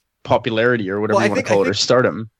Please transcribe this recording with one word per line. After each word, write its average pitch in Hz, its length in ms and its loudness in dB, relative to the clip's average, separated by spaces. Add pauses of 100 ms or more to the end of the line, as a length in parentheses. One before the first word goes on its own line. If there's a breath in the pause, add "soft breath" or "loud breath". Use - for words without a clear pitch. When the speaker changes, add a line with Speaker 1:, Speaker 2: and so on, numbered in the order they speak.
(220)
Speaker 1:
popularity 113 640 0
or 101 120 -4
whatever 104 160 0
Speaker 2:
Well, 98 60 2
I 101 40 2
Speaker 1:
you 101 60 -2
wanna 98 80 -2
Speaker 2:
think, - 100 -6
I 107 40 2
Speaker 1:
call 98 100 4
it, 85 40 0
or 98 60 -2
Speaker 2:
think, - 80 -4
Speaker 1:
stardom. 113 580 0